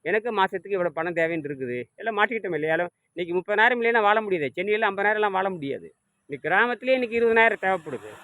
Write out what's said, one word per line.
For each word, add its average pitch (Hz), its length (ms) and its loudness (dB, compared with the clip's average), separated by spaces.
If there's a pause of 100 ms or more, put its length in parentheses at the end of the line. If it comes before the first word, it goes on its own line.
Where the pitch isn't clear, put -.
எனக்கு 214 280 2
மாசத்துக்கு 196 440 0
இவ்வளவு 170 220 -2
பணம் 165 180 -4
தேவைன்னு 165 320 0
இருக்குது, 131 300 -6 (180)
எல்லாம் 214 220 -6
மாட்டிக்கிட்டோம் 208 400 0
இல்லையாலும். 160 320 0 (180)
இன்னைக்கு 170 260 -6
முப்பதாயிரம் 214 460 2
இல்லைன்னா 233 220 2
வாழ 208 180 4
முடியாது, 180 340 -2
சென்னையில 208 360 0
ஐம்பதாயிரம்லாம் 202 480 0
வாழ 196 120 0
முடியாது. 139 380 -8 (420)
இந்த 143 100 -8
கிராமத்திலே 233 560 0
இன்னைக்கு 233 220 -2
இருபதாயிரம் 226 460 4
தேவைப்படுது, 156 460 -2 (140)